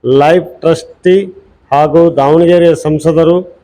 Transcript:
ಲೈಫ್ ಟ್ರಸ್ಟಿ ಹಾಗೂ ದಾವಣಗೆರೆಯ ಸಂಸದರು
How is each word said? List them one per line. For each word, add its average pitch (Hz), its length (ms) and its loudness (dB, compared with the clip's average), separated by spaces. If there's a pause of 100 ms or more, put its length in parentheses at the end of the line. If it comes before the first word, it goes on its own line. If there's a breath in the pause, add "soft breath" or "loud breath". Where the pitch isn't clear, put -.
ಲೈಫ್ 151 540 0
ಟ್ರಸ್ಟಿ 180 840 -4 (260)
ಹಾಗೂ 156 440 2
ದಾವಣಗೆರೆಯ 165 580 2
ಸಂಸದರು 160 880 -2